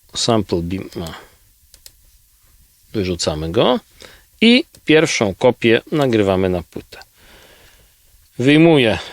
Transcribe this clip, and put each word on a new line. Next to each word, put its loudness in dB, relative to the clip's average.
sample -2
beam, -8
no. -12
Wyrzucamy -6
go 0
i 2
pierwszą 0
kopię 2
nagrywamy 0
na -4
płytę. -18
Wyjmuję 4